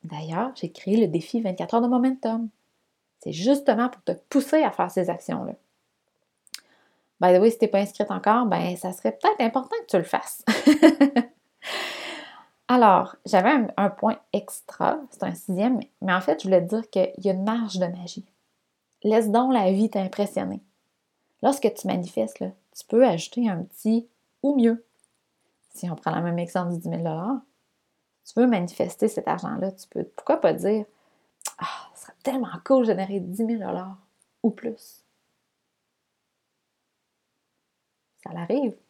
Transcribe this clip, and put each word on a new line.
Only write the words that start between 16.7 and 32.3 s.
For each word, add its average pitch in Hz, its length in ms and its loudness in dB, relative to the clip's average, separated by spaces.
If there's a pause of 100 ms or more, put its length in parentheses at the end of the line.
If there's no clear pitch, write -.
dire 226 140 -6
qu'il 185 280 0
y 190 120 -2
a 185 40 2
une 185 100 -4
marge 214 340 -4
de 180 100 -2
magie. 180 380 -12 (800)
Laisse 220 280 2
donc 254 220 2
la 196 180 2
vie 208 180 2
t'impressionner. 190 720 -4 (800)
Lorsque 262 320 2
tu - 140 -10
manifestes, - 540 -4
là, 185 100 -8 (260)
tu - 80 -18
peux 247 220 4
ajouter 208 420 -2
un 175 140 -4
petit « 226 440 -2 (360)
ou 285 120 2
mieux ». 233 300 2 (880)
Si 180 160 -8
on 160 60 -6
prend - 200 -4
le 165 60 -2
même 170 160 -2
exemple 175 360 -4
du 170 60 -6
dix 170 100 -8
mille 165 140 -6
dollars, 170 360 -4 (840)
tu - 140 -4
veux 247 80 6
manifester 185 600 0
cet - 200 -4
argent-là, 185 440 -4
tu - 160 -20
peux, - 160 -8
pourquoi - 340 -2
pas 320 160 4
dire « 208 320 -2 (720)
Ah, - 360 -12
ce - 60 -20
serait - 120 -20 (100)
tellement 262 260 -4 (160)